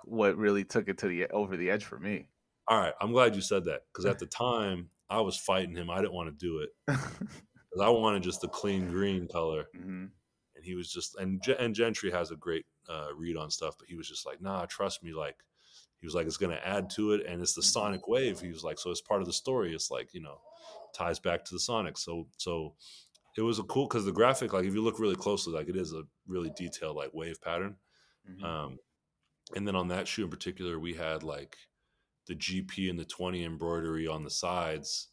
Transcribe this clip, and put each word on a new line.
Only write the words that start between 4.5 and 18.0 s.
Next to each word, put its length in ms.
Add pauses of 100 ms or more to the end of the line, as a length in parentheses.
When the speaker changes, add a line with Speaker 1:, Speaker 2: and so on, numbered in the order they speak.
Speaker 2:
I 120
was 160
fighting 380
him. 160
I 100
didn't 140
wanna 180
do 260
it 120 (180)
Speaker 1:
<laughs> 600 (220)
Speaker 2:
'cause 100
I 80
wanted 320
just 180
the 80
clean 420
green 380
color. 460
Speaker 1:
Mm-hmm. 320 (500)
Speaker 2:
And 80
he 100
was 180
just, 240
and 260
Ge-, 160
and 160
Gentry 380
has 200
a 40
great, 300 (220)
uh, 280
read 200
on 140
stuff, 280
but 100
he 80
was 120
just 180
like, 160
"Nah, 240
trust 360
me." 120
Like, 300 (560)
he 60
was 80
like, 120
"It's 120
gonna 180
add 360
to 200
it, 140
and 160
it's 120
the 100
Speaker 1:
Mm-hmm. 0
Speaker 2:
Sonic 440